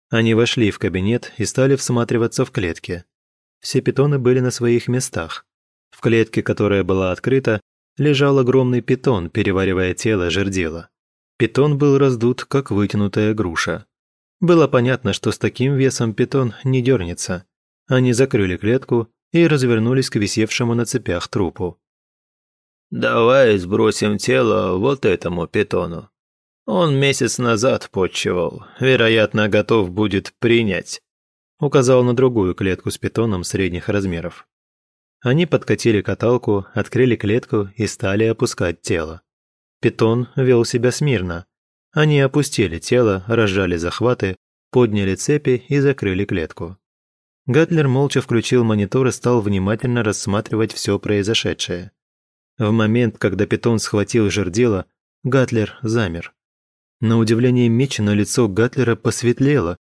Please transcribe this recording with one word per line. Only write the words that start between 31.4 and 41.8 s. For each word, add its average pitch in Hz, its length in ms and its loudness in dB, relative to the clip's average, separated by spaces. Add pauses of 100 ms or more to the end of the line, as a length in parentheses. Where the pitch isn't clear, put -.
указал 131 440 4
на 123 120 0
другую 117 380 2
клетку 95 380 -4
с - 60 -10
питоном 107 460 -4
средних 92 460 -4
размеров. 90 580 -4 (720)
Они 147 240 2
подкатили 107 560 0
каталку, 107 720 -2
открыли 117 420 0
клетку 104 600 -2
и 107 120 -2
стали 104 380 -2
опускать 110 560 -2
тело. 80 420 -4 (600)
Питон 120 540 0
вел 127 260 4
себя 120 300 0
смирно. 92 520 -2 (460)